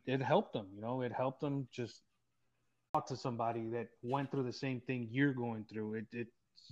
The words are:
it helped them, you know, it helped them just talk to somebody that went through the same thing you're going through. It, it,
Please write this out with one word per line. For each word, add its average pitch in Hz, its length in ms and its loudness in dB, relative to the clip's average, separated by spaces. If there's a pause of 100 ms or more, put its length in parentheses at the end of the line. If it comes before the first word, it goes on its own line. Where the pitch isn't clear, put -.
it 131 160 2
helped 156 320 4
them, 104 200 -4
you 101 80 -10
know, 127 200 -2
it 123 120 -2
helped 135 280 0
them 139 300 0
just 117 300 -6 (920)
talk 147 140 2
to 135 80 -4
somebody 117 540 0
that 117 180 -2 (160)
went 135 280 0
through 135 120 2
the 120 100 -2
same 127 280 -2
thing 123 300 -2
you're 139 220 6
going 117 380 -2
through. 107 240 -4
It, 110 160 -4
it, 120 160 -4 (440)